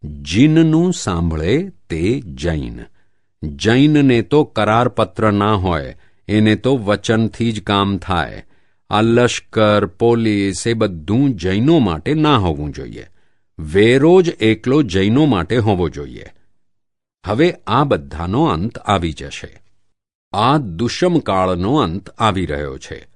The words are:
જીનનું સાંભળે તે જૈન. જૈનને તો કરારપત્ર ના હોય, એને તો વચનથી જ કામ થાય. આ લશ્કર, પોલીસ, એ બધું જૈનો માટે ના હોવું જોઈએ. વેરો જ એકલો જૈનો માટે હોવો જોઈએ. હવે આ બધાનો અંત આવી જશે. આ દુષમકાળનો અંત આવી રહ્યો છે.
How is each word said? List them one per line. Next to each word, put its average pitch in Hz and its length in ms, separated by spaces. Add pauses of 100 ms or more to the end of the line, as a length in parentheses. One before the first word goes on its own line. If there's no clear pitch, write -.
જીનનું 156 840
સાંભળે 87 800 (180)
તે 92 300
જૈન. 69 580 (640)
જૈનને 120 800
તો 147 220
કરારપત્ર 110 880
ના 104 220
હોય, 85 400 (340)
એને 107 280
તો 127 200
વચનથી 110 760
જ 104 100
કામ 98 340
થાય. 85 500 (440)
આ 101 100
લશ્કર, 110 880
પોલીસ, 107 800
એ 117 60
બધું 113 640
જૈનો 101 440
માટે 98 360
ના 151 220
હોવું 78 340
જોઈએ. 62 360 (520)
વેરો 120 640
જ 165 60
એકલો 123 540
જૈનો 104 420
માટે 107 320
હોવો 101 320
જોઈએ. 69 360 (1000)
હવે 127 240
આ 135 340
બધાનો 87 600
અંત 92 340
આવી 87 340
જશે. - 500 (680)
આ 120 260
દુષમકાળનો 101 1160
અંત 98 360
આવી 95 360
રહ્યો 71 320
છે. - 380